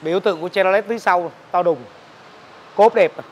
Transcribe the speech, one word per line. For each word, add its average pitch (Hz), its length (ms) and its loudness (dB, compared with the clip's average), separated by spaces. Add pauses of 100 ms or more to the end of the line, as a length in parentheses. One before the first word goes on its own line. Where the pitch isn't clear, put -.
Biểu 165 180 -2
tượng 180 200 -2
của 175 80 -8
Chevrolet 190 400 0
phía 226 100 -4
sau 180 320 0 (200)
to 180 120 0
đùng. 170 160 0 (960)
Cốp 220 180 4
đẹp 165 220 2
nè. - 160 -16